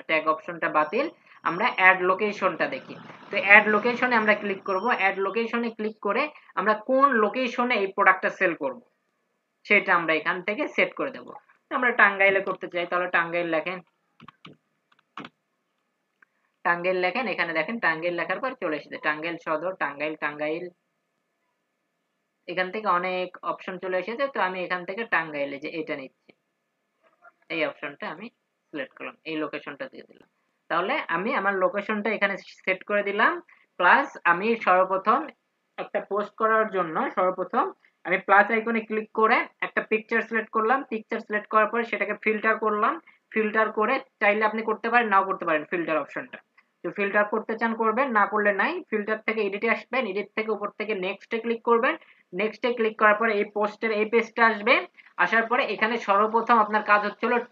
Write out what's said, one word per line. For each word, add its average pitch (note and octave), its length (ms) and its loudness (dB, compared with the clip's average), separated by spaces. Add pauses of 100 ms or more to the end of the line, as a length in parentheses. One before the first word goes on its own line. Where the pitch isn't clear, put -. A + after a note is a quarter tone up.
tag D#3 160 0 (100)
অপশনটা E3 420 -6
বাতিল। G3+ 300 0 (380)
আমরা F3 220 0 (120)
অ্যাড F#3 200 6 (120)
লোকেশনটা F3+ 640 -2
দেখি। B2+ 200 -12 (360)
তো - 40 -6 (120)
অ্যাড G#3 180 10 (100)
লোকেশনে A#3+ 460 2
আমরা G#3+ 220 4
click G3 260 -6
করব। F#3+ 160 -2 (160)
অ্যাড F#3+ 160 2 (100)
লোকেশনে A#3 520 -4
click G#3+ 180 -6 (100)
করে G#3+ 160 0 (360)
আমরা G#3 160 2 (140)
কোন C4+ 180 6 (160)
লোকেশনে B3 600 0
এই G3 140 0
প্রোডাক্টটা F#3 420 4
sell F3+ 140 2 (100)
করব B2 180 -6 (840)
সেটা G3 320 4
আমরা E3 220 0
এখান E3+ 160 -2 (100)
থেকে A3 160 -4 (120)
set F#3 240 2
করে C#3+ 180 -4
দেব। - 120 -18 (380)
তো - 120 -14
আমরা B3+ 120 0 (100)
টাঙ্গাইলে G3 480 4
করতে F#3 240 -6
চাই, F3 180 -4
তাহলে F3+ 260 0
টাঙ্গাইল E3+ 400 -2
লেখেন, F3 220 -4 (2750)
টাঙ্গাইল F#3 400 0
লেখেন। A#3 280 -2
এখানে E3+ 260 -4
দেখেন A#3 260 -2
টাঙ্গাইল E3 360 -2
লেখার F3+ 220 -4
পর C4 80 -4 (120)
চলে D#3 160 -2
এসেছে C#3 280 -14
টাঙ্গাইল D#3 380 -4
সদর, E3+ 280 -4 (100)
টাঙ্গাইল, D3 320 -6 (100)
টাঙ্গাইল, D3+ 400 -6 (1800)
এখান F#3 260 -2
থেকে G#3+ 140 -4 (100)
অনেক F#3 300 -4 (240)
option F#3 220 -12 (100)
চলে F#3 180 -2
এসেছে। A#3 220 -6 (100)
তো A#3 40 -4 (100)
আমি F#3 180 -8
এখান F3+ 220 -6
থেকে G3+ 140 -8 (120)
টাঙ্গাইলে D3 500 -4
যে D3+ 40 -8 (120)
এটা D#3 200 -8
নিচ্ছি - 300 -20 (1200)
এই E3 160 -2
অপশনটা C#3+ 340 -12 (100)
আমি G3+ 120 -14 (420)
select C#3 300 -10
করলাম, C3 180 -14 (140)
এই D#3+ 120 -6
লোকেশনটা C#3+ 500 -10
দিয়ে - 180 -20
দিলাম। - 180 -20 (420)
তাহলে F3+ 240 0 (220)
আমি G3+ 140 -2 (100)
আমার G3+ 140 0 (100)
লোকেশনটা G3+ 520 -2
এখানে G3 180 0 (300)
set F#3 240 0
করে G3+ 200 2
দিলাম, A3+ 240 2 (480)
plus A3+ 260 6 (240)
আমি F#3 160 2 (180)
সর্বপ্রথম F#3+ 560 4 (580)
একটা G3 200 -6 (120)
post G3+ 300 -4
করার A3 260 4 (100)
জন্য E3+ 200 -2 (200)
সর্বপ্রথম F#3 500 0 (380)
আমি F3+ 220 0
plus G3 280 8
আইকনে A3 340 0
click G#3+ 200 -4 (120)
করে A3 180 6 (280)
একটা - 140 -4 (100)
picture A3 380 0
select A3 280 -4
করলাম। A3 220 2 (120)
picture A3 360 -6
select G#3 260 -4
করার G#3+ 200 4
পর A#3 60 -2 (120)
সেটাকে G3+ 240 -2 (100)
filter G#3+ 300 2 (100)
করলাম, G#3+ 300 0 (380)
filter A3 340 0 (120)
করে A3 160 2 (260)
চাইলে G#3 300 2
আপনি A3 180 -4
করতে G#3+ 240 -4
পারেন A#3+ 200 4
নাও G3 160 6
করতে F#3 200 -6
পারেন D#3 220 2
filter D#3+ 320 -2
অপশনটা। C3+ 360 -12 (440)
তো - 40 -6 (100)
filter G3+ 360 2
করতে A3+ 280 -2
চান A3+ 200 0
করবেন, A3+ 260 2 (120)
না G3+ 140 6
করলে G#3 280 2
নাই। C4 120 0 (180)
filter G#3+ 360 -2
থেকে A3 200 0
এডিটে G#3 280 -2
আসবেন, B3 360 -4
edit G3 260 -6
থেকে A3 200 -2
উপর G3+ 120 -6 (100)
থেকে G#3+ 140 -6 (120)
নেক্সটে G3 400 -6
click A#3 240 -2
করবেন। A#3 260 4 (460)
নেক্সটে A3 280 -2 (100)
click A3 220 0
করার G#3 200 6
পরে A3+ 200 2
এই G#3 60 -2 (100)
পোস্টের G#3+ 440 -2
এই G#3 120 0
পেজটা A#3 380 2
আসবে, A3 240 2 (500)
আসার A3+ 260 2
পরে B3+ 120 2 (120)
এখানে A3 200 0 (120)
সর্বপ্রথম G#3+ 580 4
আপনার G#3+ 260 0
কাজ G#3 180 6
হচ্ছে - 180 -6
হলো A#3+ 120 2 (140)